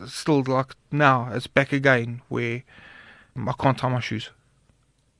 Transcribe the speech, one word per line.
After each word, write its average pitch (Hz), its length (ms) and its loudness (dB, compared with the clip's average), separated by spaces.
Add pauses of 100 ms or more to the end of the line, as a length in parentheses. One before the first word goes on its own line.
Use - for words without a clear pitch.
still, 143 360 0
like, 131 320 -2 (160)
now 131 400 2
it's 120 160 -6
back - 240 2
again 127 560 2
where 120 360 -4 (720)
I 123 200 -4
can't 135 200 2
tie 127 100 -4
my 127 140 -2
shoes. 110 280 -8 (920)